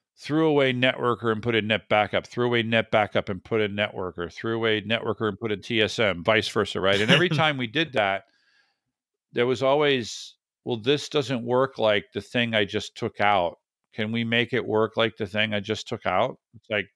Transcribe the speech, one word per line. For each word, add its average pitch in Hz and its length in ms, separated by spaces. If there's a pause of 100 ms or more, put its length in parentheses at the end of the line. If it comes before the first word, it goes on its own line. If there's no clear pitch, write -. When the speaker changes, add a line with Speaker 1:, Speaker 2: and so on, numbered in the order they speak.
(180)
Speaker 1:
threw 160 300
away 143 260
Networker 120 580
and 107 100
put 117 140
in 107 120
Net 107 220
Backup, 104 380
threw 123 180
away 120 180
Net 113 280
Backup 104 380
and 92 140
put 113 180
in 104 120
Networker, 92 580
threw 113 240
away 110 260
Networker 110 460
and 101 120
put 113 120
in 101 100
T 113 200
S 101 180
M, 92 240
vice 107 260
versa, 101 300
right? 98 220
And 110 100
every 165 180
Speaker 2:
<laughs> - 0
Speaker 1:
time 156 280
we 123 100
did 143 260
that, 98 300 (1080)
there 123 160
was 123 160
always, 139 720 (280)
"Well, 120 140
this 135 320
doesn't 131 340
work 127 340
like 107 360
the - 80
thing 120 320
I 107 120
just 101 300
took - 240
out. 101 380 (360)
Can 110 180
we 117 120
make 117 300
it 113 120
work 110 320
like 113 200
the 104 100
thing 107 260
I 104 60
just 101 280
took - 180
out?" 98 320 (180)
It's - 140
like, 104 260